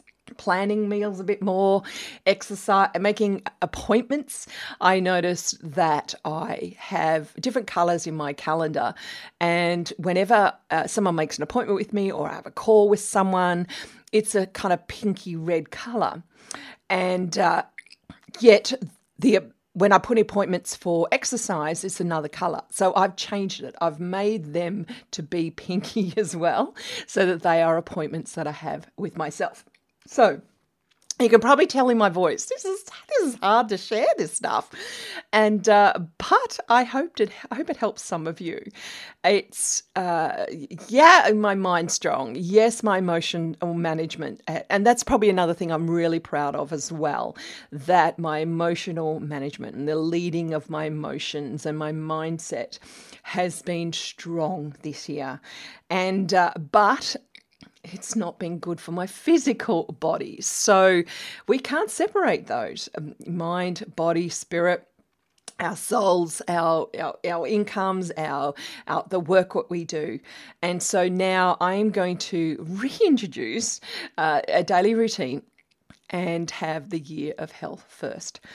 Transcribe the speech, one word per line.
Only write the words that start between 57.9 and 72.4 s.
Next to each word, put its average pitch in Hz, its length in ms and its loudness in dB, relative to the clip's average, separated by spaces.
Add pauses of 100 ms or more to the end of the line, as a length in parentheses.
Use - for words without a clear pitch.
it's - 240 -10
not 175 220 -4
been 175 200 -6
good 170 220 -8
for 165 120 -12
my 180 140 -4
physical 233 920 0
body. - 400 -2
So 190 640 6 (440)
we 254 120 4
can't 320 320 -4
separate 320 560 0
those, - 500 -6
um, 151 180 -12 (120)
mind, 175 720 -6
body, 170 320 0
spirit, 175 580 -2 (720)
our 170 180 -4
souls, 180 720 0
our, 165 400 0 (100)
our, - 180 -6 (100)
our 170 200 -2
incomes, 190 720 -2
our, 143 380 -4 (340)
our, 156 200 -2
the 185 120 -2
work 185 340 2
what - 160 -4
we 170 140 -6
do. 151 360 -6 (420)
And 175 200 -2
so 185 260 2
now 185 520 2
I 180 140 2
am 208 160 2
going 180 280 -2
to 165 380 -2 (120)